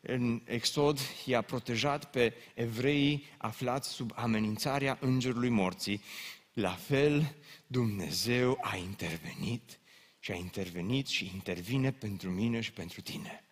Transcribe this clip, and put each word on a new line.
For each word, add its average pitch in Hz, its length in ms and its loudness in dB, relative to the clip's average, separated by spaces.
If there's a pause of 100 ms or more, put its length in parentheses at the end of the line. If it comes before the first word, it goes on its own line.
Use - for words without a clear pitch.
în 120 440 0
Exod 143 540 2 (260)
i-a 123 160 4
protejat 127 680 -2
pe 120 220 4 (200)
evreii 143 720 2 (120)
aflați 123 520 -2
sub 117 260 -4
amenințarea 117 840 0
îngerului 123 480 2
morții, 101 520 2 (520)
la 98 180 2
fel 143 640 2 (320)
Dumnezeu 117 920 2
a - 140 -2
intervenit 90 1040 -6 (400)
și - 120 -8
a 98 40 -2
intervenit 90 720 -2
și 95 260 -2
intervine 95 580 -2
pentru 98 380 -6
mine 113 320 0
și 110 100 -6
pentru 87 300 -10
tine. - 380 -10 (120)